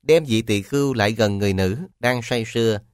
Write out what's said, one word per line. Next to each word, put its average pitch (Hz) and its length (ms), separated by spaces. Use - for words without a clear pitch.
đem 160 220
vị 113 180
tỳ 104 200
khưu 139 320
lại 107 180
gần 104 260
người 101 140
nữ 95 240
đang 123 240
say 117 240
sưa 113 340